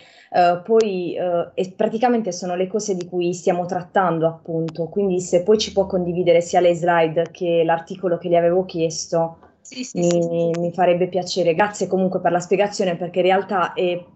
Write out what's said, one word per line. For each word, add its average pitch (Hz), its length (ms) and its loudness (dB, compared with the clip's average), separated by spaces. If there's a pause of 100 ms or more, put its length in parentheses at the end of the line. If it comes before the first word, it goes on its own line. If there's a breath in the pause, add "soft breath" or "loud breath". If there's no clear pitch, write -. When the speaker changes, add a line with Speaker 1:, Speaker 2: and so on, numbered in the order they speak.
(320 loud breath)
Speaker 1:
eh, 175 320 2
poi, 202 520 0
eh, 175 380 -2
e 185 220 -4
praticamente 220 560 0
sono 175 240 -8
le 185 100 -2
cose 202 300 -4
di 180 120 -8
cui 175 280 -2
stiamo 180 320 -2
trattando 170 580 0
appunto, 165 600 -4
quindi 185 340 0
se 180 220 2
poi 214 160 4
ci - 120 -6
può 196 140 2
condividere 175 560 2
sia 170 180 0
le 175 140 4
slide 170 560 2
che 170 340 0
l'articolo 170 540 -2
che 175 120 -8
le 170 80 4
avevo 170 280 2
chiesto, 165 720 -4 (240)
Speaker 2:
Sì, 254 220 -12
sì, - 160 -6
Speaker 1:
mi, 175 100 2
Speaker 2:
sì, 175 100 4
sì. 170 400 0
Speaker 1:
mi 175 140 -2
farebbe 175 360 2
piacere. 180 440 -2
Grazie 202 320 0
comunque 185 360 0
per - 100 2
la 175 80 2
spiegazione 190 560 0
perché 175 240 -4
in 175 60 2
realtà 190 480 0
è 180 300 -2 (120)